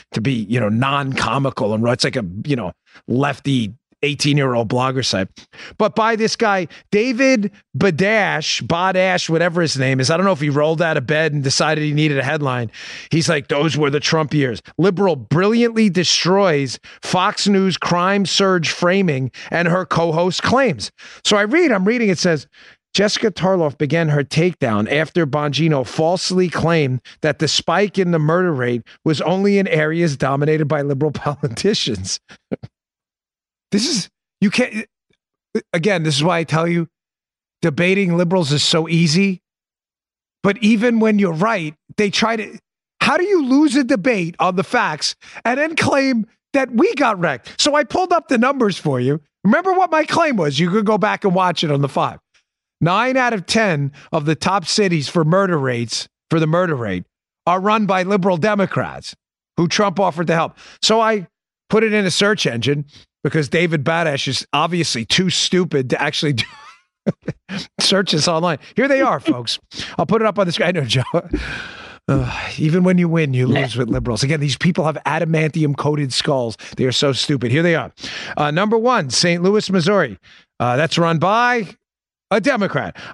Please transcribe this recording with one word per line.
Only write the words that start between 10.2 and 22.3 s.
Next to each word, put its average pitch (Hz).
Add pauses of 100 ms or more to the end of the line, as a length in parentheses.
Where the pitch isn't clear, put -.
know 196
if 139
he 151
rolled 151
out 160
of 127
bed 151
and 147
decided 151
he 151
needed 147
a 131
headline. 131 (420)
He's 160
like, 151
"Those 147
were 151
the 143
Trump 156
years. 131 (160)
Liberal 185
brilliantly 220
destroys 170 (220)
Fox 180
News 190
crime 185
surge 185
framing 175 (180)
and 170
her 180
co-host 170
claims." 196 (320)
So 208
I 202
read, 294
I'm 185
reading, 233
it 180
says, 160 (480)